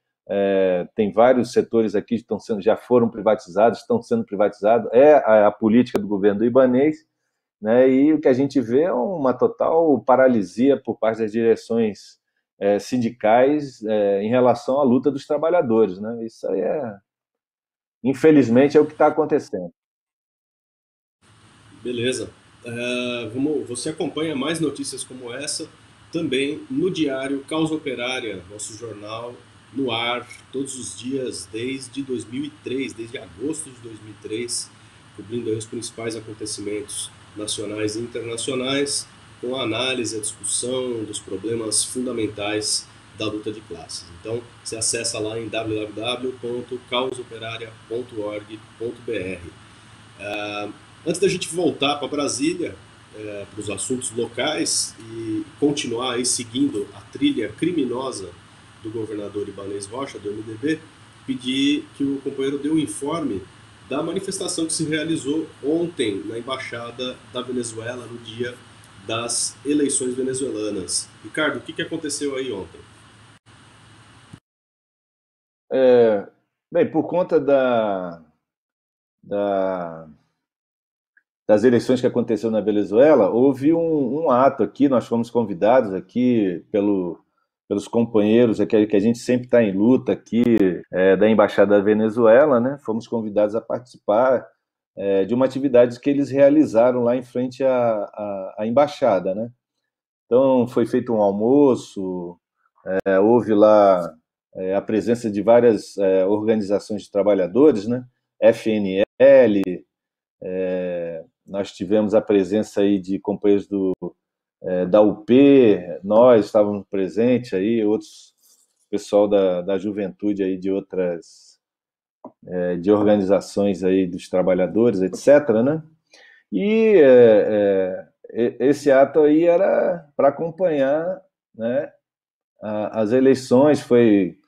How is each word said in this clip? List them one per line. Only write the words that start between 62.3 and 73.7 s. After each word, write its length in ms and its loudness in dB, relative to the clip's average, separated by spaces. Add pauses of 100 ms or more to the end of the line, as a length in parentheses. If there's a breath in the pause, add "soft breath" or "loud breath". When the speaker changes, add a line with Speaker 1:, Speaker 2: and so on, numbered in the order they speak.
Speaker 2:
dê 100 -6
um 80 0
informe 640 -6 (480)
da 140 -4
manifestação 640 -6
que 80 -4
se 100 -4
realizou 640 -4 (160)
ontem 640 -4
na 120 -10
Embaixada 800 -10 (180)
da 80 -6
Venezuela, 640 -10
no 140 -16
dia 340 -10 (540)
das 580 -6
eleições 480 0
venezuelanas. 960 -6 (140)
Ricardo, 340 -4
o 40 -12
que 120 -16
que 80 -8
aconteceu 540 -8
aí 160 -8
ontem? 280 -12 (3000)